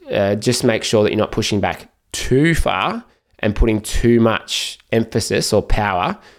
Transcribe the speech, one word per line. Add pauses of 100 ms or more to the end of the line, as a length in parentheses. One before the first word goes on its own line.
uh,
just
make
sure
that
you're
not
pushing
back (200)
too
far (360)
and
putting
too
much (120)
emphasis
or
power (220)